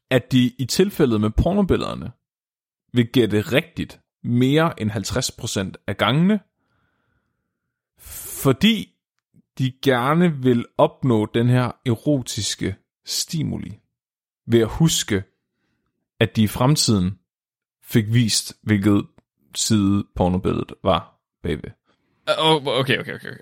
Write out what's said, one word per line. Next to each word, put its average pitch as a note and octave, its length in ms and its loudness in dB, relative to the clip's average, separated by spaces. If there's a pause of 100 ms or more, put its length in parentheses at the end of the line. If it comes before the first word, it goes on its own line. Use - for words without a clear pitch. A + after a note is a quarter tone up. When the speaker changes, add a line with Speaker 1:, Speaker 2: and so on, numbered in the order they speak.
(100)
Speaker 1:
at B2+ 220 0
de B2 260 4
i C3 60 -4
tilfældet C3+ 560 2
med G#2+ 100 0
pornobillederne A#2+ 800 -2 (800)
vil A#2+ 140 2
gætte G#2+ 340 2
rigtigt G#2+ 600 -4 (240)
mere C3+ 560 0
end G#2 100 -4
halvtreds A2+ 400 -4
procent G2 460 -8 (100)
af G#2 100 -6
gangene, D#3+ 440 2 (1600)
fordi - 920 -2 (680)
de C3 140 -2 (100)
gerne C#3+ 500 2 (100)
vil A#2+ 220 2 (140)
opnå B2 560 2
den A#2 140 2
her B2 220 2 (160)
erotiske A#2 880 -4 (300)
stimuli - 720 -6 (680)
ved A#2 140 4
at A2 80 2
huske, A2+ 540 0 (1000)
at A2+ 160 0
de A2+ 60 4
i G#2+ 40 4
fremtiden G#2+ 720 0 (680)
fik A2 300 0
vist, - 480 0
hvilket G#2 440 2 (480)
side G2+ 500 0 (120)
pornobilledet F2+ 560 -2 (120)
var F2+ 300 -2 (280)
bagved. - 280 -8 (600)
Speaker 2:
Øh, D3+ 80 0
o-, D#3 300 2
okay, B2+ 320 0
okay, - 140 -10
okay, - 280 -14